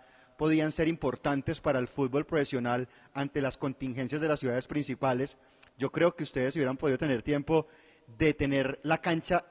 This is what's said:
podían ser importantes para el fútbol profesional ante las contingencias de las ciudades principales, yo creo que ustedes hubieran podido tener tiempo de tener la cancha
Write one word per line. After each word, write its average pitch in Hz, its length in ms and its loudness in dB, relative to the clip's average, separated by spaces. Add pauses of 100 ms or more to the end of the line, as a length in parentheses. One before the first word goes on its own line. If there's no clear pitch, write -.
(360)
podían 156 340 2
ser 156 160 0
importantes 143 760 -2
para 139 180 2
el 123 100 -2
fútbol 139 380 0
profesional 123 640 0 (260)
ante 139 260 -2
las 131 160 -2
contingencias 135 640 -4
de 156 80 0
las 147 100 2
ciudades 123 300 -2
principales, 131 720 -2 (400)
yo 139 120 -2
creo 170 220 2
que 160 120 -8
ustedes 135 320 -2
hubieran 131 200 0
podido 135 220 2
tener 131 240 0
tiempo 147 440 0 (520)
de 151 160 4
tener 139 480 0
la 160 160 2
cancha 175 520 0